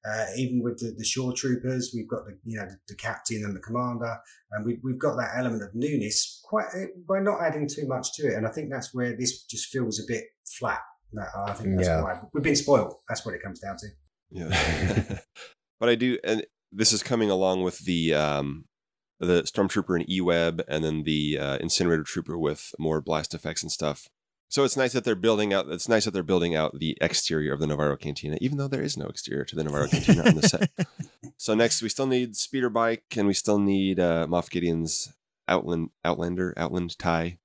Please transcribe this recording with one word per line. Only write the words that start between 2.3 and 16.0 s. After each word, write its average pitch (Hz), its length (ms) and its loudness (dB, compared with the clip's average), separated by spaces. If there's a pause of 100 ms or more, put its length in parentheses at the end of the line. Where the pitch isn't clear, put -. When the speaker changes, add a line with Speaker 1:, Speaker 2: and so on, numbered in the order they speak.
Speaker 1:
you 113 120 -8
know, 98 80 -8
the, 92 120 -16 (100)
the 101 80 -14
captain 107 500 -6
and 98 100 -4
the 92 40 -12
commander, 117 580 -4 (360)
and 107 120 -6
we've, 120 180 -2
we've 131 140 -2
got 135 200 0
that 117 200 -4
element 117 240 -2
of 98 140 -10
newness 123 680 -2
quite, 214 280 0
uh, 190 120 -4 (220)
by 190 120 2
not 196 240 0
adding 151 240 0
too 151 200 -6
much 127 280 -4
to 151 100 -4
it. 117 80 2
And 110 140 -2
I - 40 -2
think 151 200 -8
that's 127 240 -8
where 120 200 -2
this 120 280 -4
just - 240 -8
feels 110 320 -2
a 110 80 -8
bit 113 160 -4 (360)
flat. - 200 -2 (340)
No, 104 100 -8 (220)
I 104 80 -4
think 98 240 0
that's 92 100 4
Speaker 2:
Yeah. 80 160 4
Speaker 1:
why - 160 -4 (140)
we've 147 100 -2
been 143 120 4
spoiled. 135 380 4 (140)
That's - 180 -6
what 101 80 -6
it - 80 -10
comes 98 200 -12
down 98 160 -10
to. 107 100 -14 (420)
Speaker 3:
Yeah. 87 880 0 (240)
<laughs> - 380 -20
But 117 100 2
I 120 60 6
do, 123 280 0